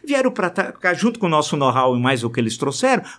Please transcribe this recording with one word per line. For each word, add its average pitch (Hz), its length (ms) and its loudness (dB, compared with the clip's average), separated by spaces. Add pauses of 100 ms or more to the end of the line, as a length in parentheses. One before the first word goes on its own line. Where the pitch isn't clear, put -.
Vieram 269 260 0
pra 185 180 -2
ta-, 180 220 -4
cá 180 220 -2
junto 226 260 0
com 196 60 -2
o 175 40 2
nosso 151 280 2
know-how 127 400 2
e - 20 0
mais 127 240 0
o 117 60 -2
que 117 100 -6
eles 113 180 -2
trouxeram, 220 460 0 (160)